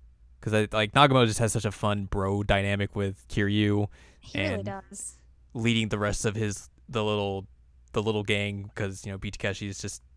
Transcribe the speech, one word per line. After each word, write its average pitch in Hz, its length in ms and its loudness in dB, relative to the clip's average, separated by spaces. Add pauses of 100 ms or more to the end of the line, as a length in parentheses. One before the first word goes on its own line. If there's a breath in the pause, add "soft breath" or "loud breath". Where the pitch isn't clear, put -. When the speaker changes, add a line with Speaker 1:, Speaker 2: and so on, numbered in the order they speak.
(420)
Speaker 1:
'Cause 107 120 -4
I, 107 180 4
like, 107 220 0
Nagamo 135 340 8
just 107 120 0
has 113 140 2
such 110 120 -2
a 104 60 -2
fun 104 340 -2
bro 101 380 -2
dynamic 101 520 0
with 98 320 -4
Kiryu. 104 600 2 (320 soft breath)
Speaker 2:
He - 200 -8
really 190 160 0
Speaker 1:
and 196 100 -6
Speaker 2:
does. - 520 -12 (360)
Speaker 1:
leading 113 360 2
the 104 100 0
rest 104 260 0
of 104 100 0
his, 107 340 -4 (200)
the 113 140 -2
little, 101 440 -2 (460)
the 113 80 -2
little 107 220 0
gang, 101 520 -2
'cause, 98 300 -6
you 98 60 -8
know, 98 60 -8
B 101 140 -8
Takeshi 101 360 -4
is 98 120 -8
just - 220 -8 (160)